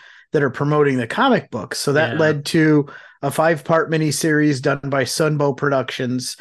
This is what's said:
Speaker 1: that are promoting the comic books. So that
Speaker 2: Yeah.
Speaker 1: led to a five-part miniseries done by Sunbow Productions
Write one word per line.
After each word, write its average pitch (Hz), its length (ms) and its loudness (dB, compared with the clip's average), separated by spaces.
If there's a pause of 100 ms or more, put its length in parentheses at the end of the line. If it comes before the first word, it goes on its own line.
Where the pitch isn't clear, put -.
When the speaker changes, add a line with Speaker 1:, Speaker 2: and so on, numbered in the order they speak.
(320)
Speaker 1:
that 147 120 2
are 135 60 0
promoting 147 460 2
the 120 120 -4
comic 233 420 0
books. - 280 -10
So 143 160 -2
that 156 180 2
Speaker 2:
Yeah. 156 80 -4
Speaker 1:
led 151 260 0
to 156 400 4 (360)
a 139 80 -2
five-part 160 600 0
miniseries 151 720 0
done 139 260 -2
by 135 140 0
Sunbow 147 540 0
Productions 127 840 -4